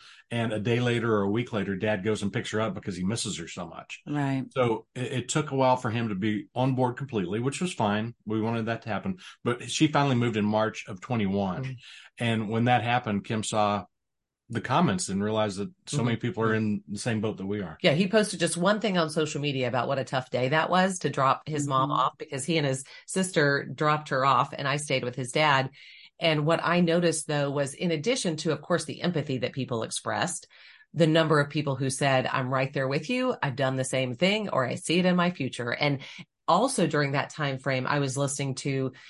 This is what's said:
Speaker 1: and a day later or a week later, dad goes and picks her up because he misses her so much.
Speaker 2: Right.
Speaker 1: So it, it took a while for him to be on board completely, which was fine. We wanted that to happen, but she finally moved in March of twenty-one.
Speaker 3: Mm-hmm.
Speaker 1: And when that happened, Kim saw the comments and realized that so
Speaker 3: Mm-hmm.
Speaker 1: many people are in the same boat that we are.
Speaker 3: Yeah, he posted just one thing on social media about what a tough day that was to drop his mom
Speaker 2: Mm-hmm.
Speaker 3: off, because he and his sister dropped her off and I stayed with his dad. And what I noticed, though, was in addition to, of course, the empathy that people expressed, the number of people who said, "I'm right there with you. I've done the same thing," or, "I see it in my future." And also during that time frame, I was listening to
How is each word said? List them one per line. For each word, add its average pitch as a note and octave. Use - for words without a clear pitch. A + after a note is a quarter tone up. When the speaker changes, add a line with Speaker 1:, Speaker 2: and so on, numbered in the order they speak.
Speaker 1:
and A2+
a G#2+
day A#2+
later A#2
or G#2
a G2
week A#2+
later, G2
dad G2+
goes G#2+
and G2+
picks A2+
her G#2
up G#2
because F#2+
he F2+
misses F#2
her E2
so F2
much. -
Speaker 2:
Right. C#3
Speaker 1:
So A#2
it, C3
it B2
took D3+
a C3+
while C3
for B2
him A2+
to G#2
be G#2
on C3
board B2
completely, G#2+
which C#3
was F3+
fine. G#2+
We A2
wanted A2+
that A#2
to A2+
happen, F#2+
but A#2+
she D#3
finally C#3+
moved A#2
in G#2
March G#2+
of G2
twenty-one. G2+
Speaker 3:
Mm-hmm. C3
Speaker 1:
And A2
when A#2
that B2
happened, A2+
Kim A2
saw G#2
the A2+
comments B2+
and G2
realized G#2+
that G2
so D3
Speaker 3:
Mm-hmm. A#2+
Speaker 1:
many A2+
people A2+
are A2
in G#2+
the G2+
same A2
boat G#2
that F#2+
we G#2
are. E2
Speaker 3:
Yeah, D#3
he F#3
posted G#3+
just E3+
one G3+
thing G3+
on D#3+
social D3+
media C3
about B2
what C3+
a C3
tough C3
day B2+
that D#3
was F#3
to D3
drop C3+
his D3
mom C3+
Speaker 2:
Mm-hmm. C#3+
Speaker 3:
off, C3+
because C#3
he E3
and C#3+
his C3
sister D3
dropped D3+
her C3
off C3+
and C#3
I C#3
stayed C3+
with A#2+
his B2+
dad. C#3
And D#3
what E3
I F3
noticed, E3+
though, C#3+
was C#3
in F3
addition E3
to, D#3
of C3
course, E3+
the -
empathy D3
that -
people A#2+
expressed, A2+
the D#3+
number D#3
of D3
people D3
who C3+
said, C3
"I'm B2+
right C3+
there C3+
with D3
you. B3+
I've C3
done C3
the C3
same B2+
thing," G3
or, B2+
"I B2
see D#3
it F3+
in F3+
my F3
future." A#2+
And C#3+
also G#3
during D3
that C#3
time C#3
frame, C3
I D3
was C3+
listening C#3
to C3+